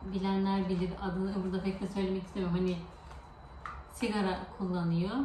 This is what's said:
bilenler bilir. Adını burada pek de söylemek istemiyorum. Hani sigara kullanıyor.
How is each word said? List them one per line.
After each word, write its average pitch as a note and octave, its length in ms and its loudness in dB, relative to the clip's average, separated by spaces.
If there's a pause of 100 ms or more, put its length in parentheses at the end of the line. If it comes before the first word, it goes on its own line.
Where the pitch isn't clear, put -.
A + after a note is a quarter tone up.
(120)
bilenler G3 560 2
bilir. F3+ 220 2 (120)
Adını F#3+ 420 0
burada F#3 180 0
pek F#3+ 180 -2
de G3 80 -2
söylemek F#3+ 340 0
istemiyorum. F3+ 360 0
Hani F#3 180 4 (1160)
sigara G3+ 460 2 (200)
kullanıyor. F3+ 680 2